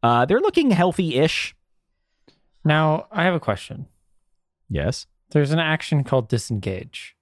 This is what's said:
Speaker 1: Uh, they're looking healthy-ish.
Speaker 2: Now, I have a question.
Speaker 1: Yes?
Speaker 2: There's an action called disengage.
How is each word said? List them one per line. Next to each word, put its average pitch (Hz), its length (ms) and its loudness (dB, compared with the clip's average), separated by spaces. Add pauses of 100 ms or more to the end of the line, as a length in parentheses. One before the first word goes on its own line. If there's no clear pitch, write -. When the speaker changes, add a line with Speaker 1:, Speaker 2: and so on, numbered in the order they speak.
Speaker 1:
Uh, 120 220 4
they're 196 140 2
looking 339 320 2
healthy-ish. 165 840 0 (1080)
Speaker 2:
Now, 156 480 2
I 185 120 -2
have 180 100 2
a 165 60 0
question. - 480 -6 (840)
Speaker 1:
Yes? 76 380 -4 (240)
Speaker 2:
There's 147 200 0
an 160 80 0
action 156 440 -2
called 127 260 -2
disengage. 107 920 -6